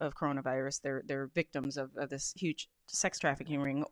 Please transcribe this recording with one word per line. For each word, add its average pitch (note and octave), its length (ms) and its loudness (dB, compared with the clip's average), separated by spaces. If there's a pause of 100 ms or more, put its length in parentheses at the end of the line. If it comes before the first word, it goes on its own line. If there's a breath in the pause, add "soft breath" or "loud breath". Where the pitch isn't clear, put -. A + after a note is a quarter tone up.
of C#3+ 160 0
coronavirus. C3+ 640 0
They're, C3+ 240 -2
they're C#3 220 -2
victims C#3 480 0
of, C3+ 200 -4
of C#3 140 -2
this C#3 260 -4
huge D#3+ 320 -2 (200)
sex - 320 0
trafficking C#3 400 2
ring, C#3 320 2